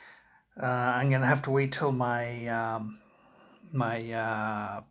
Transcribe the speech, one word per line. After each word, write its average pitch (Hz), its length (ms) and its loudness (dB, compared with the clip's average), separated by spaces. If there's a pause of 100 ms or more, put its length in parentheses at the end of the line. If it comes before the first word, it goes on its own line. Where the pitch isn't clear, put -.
(600)
uh, 131 40 -2
I'm 127 440 2
gonna 127 160 4
have 139 180 4
to 139 80 -2
wait 135 200 2
till 143 200 0
my, 120 560 -2
um, 113 520 -2 (760)
my, 117 380 0
uh, 107 800 -2